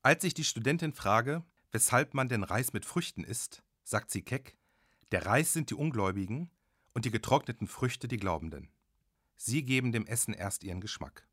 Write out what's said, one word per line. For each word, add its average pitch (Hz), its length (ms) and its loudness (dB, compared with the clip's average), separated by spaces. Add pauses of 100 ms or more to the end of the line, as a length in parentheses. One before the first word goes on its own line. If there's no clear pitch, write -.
Als 156 220 6
ich 175 100 2
die 160 100 -4
Studentin 147 500 0
frage, 123 500 2 (280)
weshalb 127 440 4
man 131 120 2
denn 113 160 0
Reis 110 300 0
mit 107 120 -4
Früchten - 380 -4
isst, - 380 -8 (220)
sagt - 260 -2
sie 95 140 -2
keck: - 340 -6 (540)
„Der 90 160 0
Reis 135 260 4
sind 160 160 -2
die 101 60 -4
Ungläubigen 107 720 0 (440)
und 120 120 -2
die 120 60 0
getrockneten 117 560 2
Früchte - 400 -2
die 117 100 -4
Glaubenden. 80 540 -4 (640)
Sie 139 280 -2
geben 127 280 2
dem 113 160 -2
Essen 117 260 -2
erst - 300 -4
ihren 92 180 -4
Geschmack.“ - 520 -10